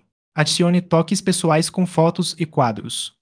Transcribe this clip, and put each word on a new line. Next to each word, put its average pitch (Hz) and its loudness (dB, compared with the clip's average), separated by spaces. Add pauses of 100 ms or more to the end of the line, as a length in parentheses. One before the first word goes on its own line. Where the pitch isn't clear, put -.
(360)
Adicione 175 2
toques 170 0
pessoais 165 0
com 185 -2
fotos 165 0
e 165 -4
quadros. 120 -4